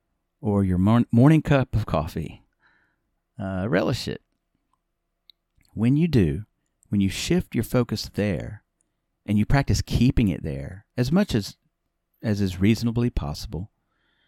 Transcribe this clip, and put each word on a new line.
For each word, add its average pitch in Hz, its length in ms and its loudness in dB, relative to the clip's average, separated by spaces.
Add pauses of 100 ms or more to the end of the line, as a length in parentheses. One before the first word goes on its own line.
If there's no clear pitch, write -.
(400)
or 101 220 0
your 92 160 2
mor-, 110 320 4
morning 143 300 6
cup 139 340 0
of 107 120 -2
coffee, - 580 -6 (960)
uh, 95 280 -4
relish - 380 -2
it. - 140 -8 (1500)
When 120 240 2
you 165 100 2
do, 104 380 2 (460)
when 101 100 2
you 98 80 2
shift - 460 -2
your 117 100 -2
focus - 480 -2
there 101 500 -4 (640)
and 104 140 0
you 104 80 2
practice 139 340 0
keeping - 480 2
it 82 140 -4
there 76 420 -10 (140)
as 123 120 -2
much 196 240 0
as, 104 220 -4 (680)
as 104 200 -2
is 90 180 -2
reasonably 117 480 0
possible, 143 640 -8 (580)